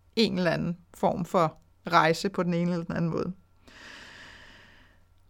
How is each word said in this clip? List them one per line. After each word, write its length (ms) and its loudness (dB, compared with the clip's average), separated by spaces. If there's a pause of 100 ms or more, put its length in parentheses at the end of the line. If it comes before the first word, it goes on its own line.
(160)
en 220 2
eller 120 2
anden 260 -2 (180)
form 300 -2
for 320 0 (300)
rejse 420 4
på 140 -2
den 120 0
ene 180 0
eller 120 -4
den 120 -8
anden 140 0
måde. 220 -2 (2000)